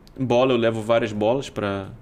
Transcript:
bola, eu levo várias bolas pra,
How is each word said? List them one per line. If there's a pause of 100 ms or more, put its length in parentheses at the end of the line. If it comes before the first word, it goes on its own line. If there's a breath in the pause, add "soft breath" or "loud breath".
(220)
bola,
eu
levo
várias
bolas
pra, (140)